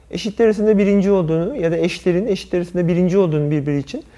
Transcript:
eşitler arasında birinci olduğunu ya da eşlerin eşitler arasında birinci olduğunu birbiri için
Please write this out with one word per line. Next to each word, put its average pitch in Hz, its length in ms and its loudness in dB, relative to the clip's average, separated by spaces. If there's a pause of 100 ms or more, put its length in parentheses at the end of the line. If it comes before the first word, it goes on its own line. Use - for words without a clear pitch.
(100)
eşitler 214 340 -2
arasında 214 340 2
birinci 202 320 2
olduğunu 175 460 0
ya 165 160 0
da 170 40 0
eşlerin 175 500 -2
eşitler 190 320 -4
arasında 175 300 -2
birinci 180 300 2
olduğunu 151 320 0
birbiri 147 280 -2
için 240 260 -8 (140)